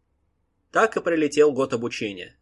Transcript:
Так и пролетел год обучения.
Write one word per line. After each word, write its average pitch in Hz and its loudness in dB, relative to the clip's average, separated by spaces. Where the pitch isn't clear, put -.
Так 220 0
и 185 -4
пролетел 151 2
год 131 -2
обучения. 113 -6